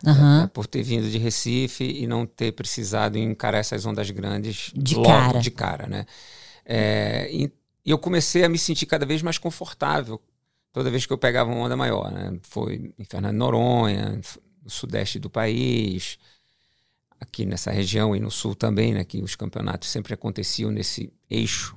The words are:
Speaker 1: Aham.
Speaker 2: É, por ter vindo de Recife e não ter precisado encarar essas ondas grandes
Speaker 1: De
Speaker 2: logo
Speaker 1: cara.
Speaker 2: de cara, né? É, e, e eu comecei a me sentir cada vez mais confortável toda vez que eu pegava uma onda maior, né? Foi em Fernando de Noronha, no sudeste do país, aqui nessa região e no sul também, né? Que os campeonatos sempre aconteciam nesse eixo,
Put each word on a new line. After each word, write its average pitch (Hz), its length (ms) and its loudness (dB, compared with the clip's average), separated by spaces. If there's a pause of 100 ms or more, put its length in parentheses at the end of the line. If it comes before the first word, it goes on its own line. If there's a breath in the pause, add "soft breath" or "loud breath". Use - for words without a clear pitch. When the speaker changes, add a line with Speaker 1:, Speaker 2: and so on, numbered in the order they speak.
Speaker 1:
Aham. 143 380 10
Speaker 2:
É, 185 60 2
por 104 180 -6
ter 120 160 -2
vindo 113 260 0
de 110 100 0
Recife 120 640 0
e 127 220 -4
não 117 200 -2
ter 113 260 -2
precisado 107 640 -2
encarar 110 420 0
essas 107 280 -2
ondas 104 240 -4
grandes 101 640 -6
Speaker 1:
De 139 220 2
Speaker 2:
logo 117 120 6
Speaker 1:
cara. 123 300 8
Speaker 2:
de 120 140 0
cara, - 340 -6
né? 101 180 -6 (600 loud breath)
É, 107 680 0
e, - 120 0 (400)
e 143 60 0
eu 151 80 4
comecei 175 460 2
a 170 40 6
me 165 100 2
sentir 160 280 0
cada 147 200 0
vez 156 160 0
mais 165 160 -2
confortável 143 840 -4 (520)
toda 131 180 -2
vez 123 160 0
que - 60 -6
eu 135 60 0
pegava 123 300 2
uma 120 160 -2
onda 123 120 -2
maior, 104 340 0
né? 95 320 -6
Foi - 560 -6
em 110 60 -14
Fernando 101 280 -4
de 104 60 0
Noronha, 113 840 2 (400)
no - 80 -20
sudeste - 520 -6
do 101 100 -10
país, 113 880 -2 (1040)
aqui - 260 -8
nessa 95 240 -4
região 104 460 0
e - 20 0
no 107 100 -4
sul 101 280 -4
também, 110 360 2
né? 98 120 -2
Que - 180 -8
os 95 140 -8
campeonatos - 520 -6
sempre 110 260 -6
aconteciam 107 580 -4
nesse - 400 -6 (180)
eixo, - 460 -2